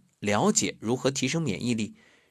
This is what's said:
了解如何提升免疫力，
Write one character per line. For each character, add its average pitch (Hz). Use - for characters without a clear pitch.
了 104
解 -
如 113
何 131
提 131
升 165
免 107
疫 120
力， 110